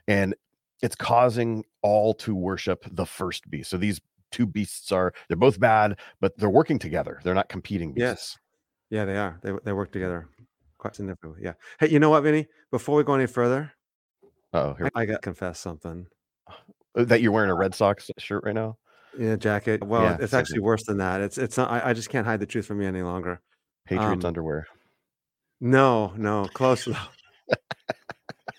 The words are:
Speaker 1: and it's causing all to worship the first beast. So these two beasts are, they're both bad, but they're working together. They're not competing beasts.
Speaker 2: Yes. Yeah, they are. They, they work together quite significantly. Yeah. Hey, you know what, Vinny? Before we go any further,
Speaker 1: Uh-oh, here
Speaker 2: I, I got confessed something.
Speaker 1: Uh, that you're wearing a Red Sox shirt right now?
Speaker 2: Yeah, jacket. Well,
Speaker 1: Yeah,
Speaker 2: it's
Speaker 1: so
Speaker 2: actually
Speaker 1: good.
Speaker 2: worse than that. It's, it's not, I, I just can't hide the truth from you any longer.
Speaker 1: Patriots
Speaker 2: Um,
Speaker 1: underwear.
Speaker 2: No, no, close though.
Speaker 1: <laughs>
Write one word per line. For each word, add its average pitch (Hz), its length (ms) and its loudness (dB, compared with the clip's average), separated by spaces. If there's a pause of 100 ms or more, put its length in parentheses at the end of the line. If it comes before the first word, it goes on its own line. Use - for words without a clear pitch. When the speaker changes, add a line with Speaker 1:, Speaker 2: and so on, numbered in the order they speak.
Speaker 1:
and 98 280 2 (460)
it's - 160 -4
causing 117 680 2 (180)
all 107 300 4
to 107 220 -4
worship 92 560 -4
the 90 160 -4
first - 420 -8
beast. - 220 -10
So 95 60 -4
these 92 240 0 (320)
two 120 140 0
beasts - 440 -6
are, 92 220 2 (160)
they're - 80 -2
both 113 240 4
bad, 107 400 4 (200)
but 98 160 0
they're 107 140 2
working 143 300 4
together. 80 420 -6
They're 90 140 0
not 95 120 0
competing 87 440 -6
beasts. 87 80 -4
Speaker 2:
Yes. - 380 -4 (520)
Yeah, 107 140 -4
they 98 120 -4
are. 92 260 -6
They, 101 100 -6 (120)
they 104 80 -4
work 98 200 -4
together 90 340 -6 (520)
quite - 180 -10
significantly. 90 480 -12
Yeah. 90 80 -8 (260)
Hey, 156 100 4
you 151 120 6
know 151 100 8
what, 151 140 6
Vinny? 151 240 2 (240)
Before 143 240 0
we 147 80 4
go 143 100 2
any 131 120 2
further, 127 460 0 (800)
Speaker 1:
Uh-oh, 71 220 0
here 65 220 -2
Speaker 2:
I, 117 60 -2
I 107 40 0
got 104 160 -6
confessed 90 400 -8
something. 85 460 -12 (400)
Speaker 1:
Uh, - 560 -4
that 117 180 6
you're 113 80 4
wearing 104 200 4
a 90 40 2
Red 95 220 0
Sox 101 420 2
shirt - 240 -6
right 107 120 -4
now? 110 220 -4 (400)
Speaker 2:
Yeah, 110 200 0
jacket. 107 480 0
Well, 113 180 2
Speaker 1:
Yeah, 87 160 4
Speaker 2:
it's 117 140 -2
Speaker 1:
so 135 80 4
Speaker 2:
actually - 160 -4
Speaker 1:
good. 104 80 0
Speaker 2:
worse 110 200 2
than 101 140 -2
that. 95 220 0
It's, 101 180 -4
it's - 180 -4
not, 127 140 0
I, 120 200 0
I - 20 2
just 113 180 -4
can't 113 160 -2
hide 110 140 -2
the 101 60 -4
truth 104 200 -6
from 104 160 -6
you 98 60 -2
any 92 140 -4
longer. 90 380 -6 (460)
Speaker 1:
Patriots 95 380 0
Speaker 2:
Um, 90 60 0
Speaker 1:
underwear. 78 360 -4 (920)
Speaker 2:
No, 123 560 4
no, 104 380 0
close 131 320 0
though. 120 100 -4
Speaker 1:
<laughs> - 100 -10 (1500)